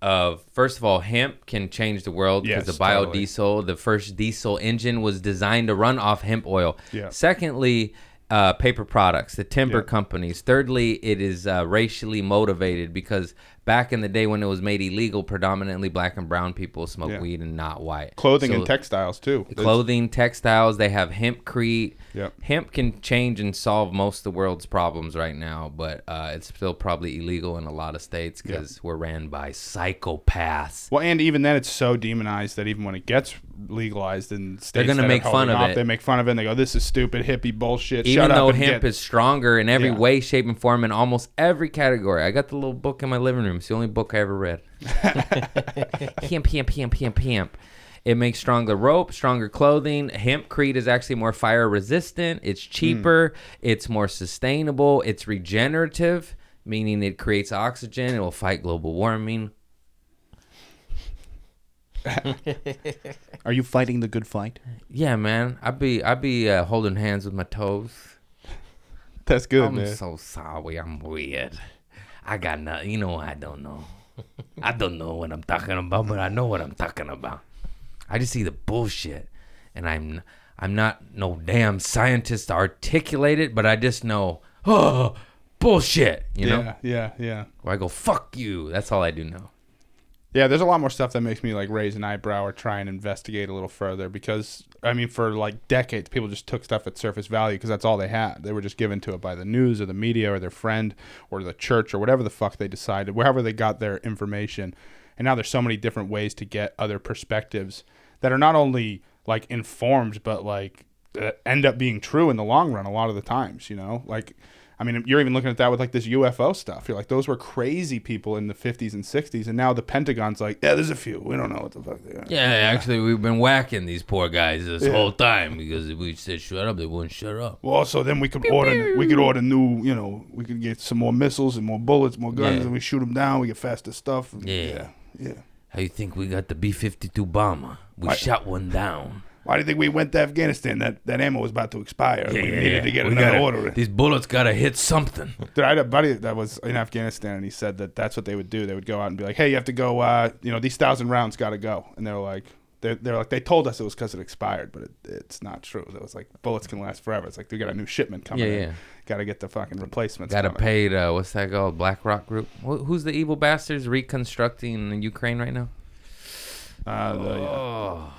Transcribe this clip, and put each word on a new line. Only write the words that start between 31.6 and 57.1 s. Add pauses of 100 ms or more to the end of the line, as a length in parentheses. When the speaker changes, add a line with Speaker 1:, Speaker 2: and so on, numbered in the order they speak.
Speaker 2:
so
demonized
that
even
when
it
gets (340)
legalized
in
states
Speaker 1:
They're
gonna
Speaker 2:
that
are
Speaker 1:
make
fun (160)
Speaker 2:
holding
Speaker 1:
of
Speaker 2:
off,
Speaker 1:
it.
Speaker 2:
they
make
fun
of
it
and
they
go,
"This
is
stupid
hippie
bullshit.
Speaker 1:
Even
Speaker 2:
Shut
up
Speaker 1:
though
Speaker 2:
and
Speaker 1:
hemp
Speaker 2:
get"
Speaker 1:
is
stronger
in
every
Speaker 2:
Yeah.
Speaker 1:
way,
shape,
and
form
in
almost
every
category.
I
got
the
little
book
in
my
living
room.
It's
the
only
book
I
ever
read. (260)
<laughs> (1400)
Hemp,
hemp,
hemp,
hemp,
hemp. (460)
It
makes
stronger
rope,
stronger
clothing.
Hempcrete
is
actually
more
fire
resistant.
It's
Speaker 2:
Hmm.
Speaker 1:
cheaper. (280)
It's
more
sustainable.
It's
regenerative, (300)
meaning
it